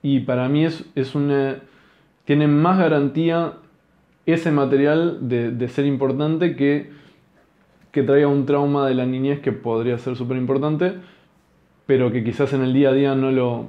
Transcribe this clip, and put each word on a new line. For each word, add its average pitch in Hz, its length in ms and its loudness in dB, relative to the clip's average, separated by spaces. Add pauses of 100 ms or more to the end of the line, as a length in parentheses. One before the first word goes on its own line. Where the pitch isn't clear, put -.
Y 139 200 0
para 127 280 -2
mí 151 160 2
es, 160 180 -6 (120)
es 131 200 -4
una, 139 460 -2 (640)
tiene 147 240 2
más 160 280 4
garantía 160 760 0 (720)
ese 165 260 0
material 143 760 2
de, 117 240 -2
de 123 180 -4
ser 139 160 -2
importante 143 720 0
que, 143 340 0 (1000)
que 139 120 0
traiga 139 240 4
un 143 180 2
trauma 143 420 0
de 131 80 0
la 127 100 0
niñez 131 340 -2
que 139 120 -2
podría 117 460 -2
ser 123 180 -6
súper 127 220 -6
importante, 151 580 -2 (880)
pero 127 260 2
que 120 120 -4
quizás 131 300 -2
en 131 100 0
el 127 100 0
día 139 160 4
a 131 40 2
día 135 220 2
no 131 160 0
lo 120 380 -2